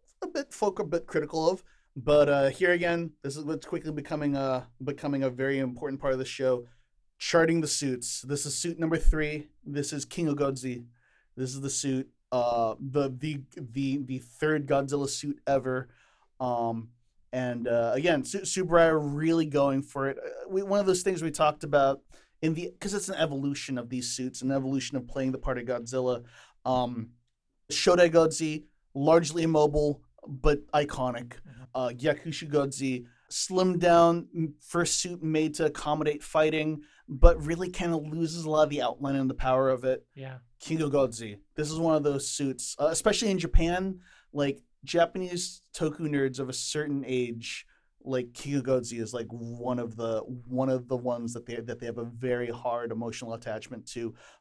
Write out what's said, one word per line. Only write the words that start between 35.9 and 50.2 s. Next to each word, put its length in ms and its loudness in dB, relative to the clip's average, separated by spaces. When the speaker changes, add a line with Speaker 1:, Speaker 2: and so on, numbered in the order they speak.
Speaker 1:
fighting, 580 0
but 340 8
really 260 -4
kinda 280 -2
loses 480 -4
a 40 -4
lot 140 6
of 60 2
the 120 -2
outline 340 -2
and 140 0
the 60 -2
power 340 2
of 140 0
it. 220 0
Speaker 2:
Yeah. 220 -14
Speaker 1:
King 200 -2
Ogodzi. 580 0
This 160 -4
is 60 -6
one 180 4
of 80 2
those 260 0
suits, 500 -4
uh, 120 2
especially 380 2
in 100 2
Japan, 600 4
like, 300 -2
Japanese 800 -2
toku 260 -2
nerds 380 0
of 100 -6
a 40 -8
certain 540 -4
age, 580 -4
like, 300 -4
King 280 -4
Ogodzi 380 0
is, 140 -6
like, 160 -6
one 500 -6
of 160 -6
the, 240 -2